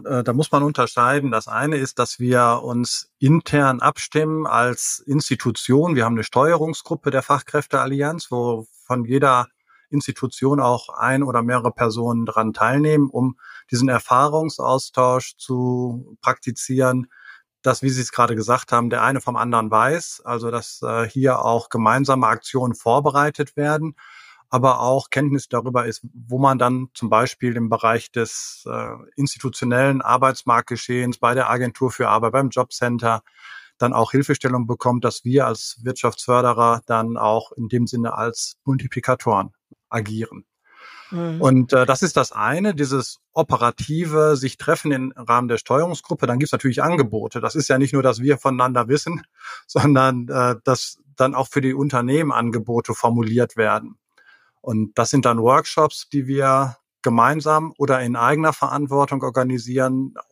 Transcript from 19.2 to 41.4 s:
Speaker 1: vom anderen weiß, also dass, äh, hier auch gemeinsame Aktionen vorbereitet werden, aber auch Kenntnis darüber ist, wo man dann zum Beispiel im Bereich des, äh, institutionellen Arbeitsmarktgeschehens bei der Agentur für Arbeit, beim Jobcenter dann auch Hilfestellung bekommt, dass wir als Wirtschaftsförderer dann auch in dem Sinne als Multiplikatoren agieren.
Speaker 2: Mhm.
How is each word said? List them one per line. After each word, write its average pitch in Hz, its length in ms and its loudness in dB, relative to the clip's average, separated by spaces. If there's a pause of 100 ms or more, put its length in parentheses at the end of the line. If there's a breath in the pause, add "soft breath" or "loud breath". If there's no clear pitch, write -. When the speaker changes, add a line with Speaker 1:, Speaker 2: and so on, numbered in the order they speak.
Speaker 1:
vom 120 140 -4
anderen 113 340 0
weiß, 127 560 0
also 120 240 -4
dass, 117 320 -8
äh, 117 260 -2
hier 131 380 0
auch 117 240 0
gemeinsame 127 560 2
Aktionen 117 480 -2
vorbereitet 143 840 0
werden, 151 400 -2 (540 loud breath)
aber 123 300 2
auch 127 320 0
Kenntnis 139 360 0
darüber 123 380 -2
ist, - 260 -8
wo 123 280 -8
man 135 180 4
dann 127 380 0
zum 110 160 -4
Beispiel 120 440 0
im 117 140 -2
Bereich 113 420 0
des, - 540 -6
äh, 117 300 -8 (200)
institutionellen 131 840 0
Arbeitsmarktgeschehens 123 1160 0
bei 123 160 2
der 117 160 0
Agentur 123 400 -2
für 117 180 -2
Arbeit, 113 220 2
beim 135 180 2
Jobcenter 120 720 -2 (560 loud breath)
dann 120 160 0
auch 113 160 2
Hilfestellung 127 560 0
bekommt, 123 400 0
dass - 180 -2
wir 131 220 4
als - 380 -6
Wirtschaftsförderer 120 1040 2
dann 113 280 0
auch 110 360 0
in 113 180 -8
dem 120 160 2
Sinne 117 300 -4
als 117 480 -6
Multiplikatoren 123 880 -2 (340)
agieren. 110 580 -8 (640 loud breath)
Speaker 2:
Mhm. 170 300 -6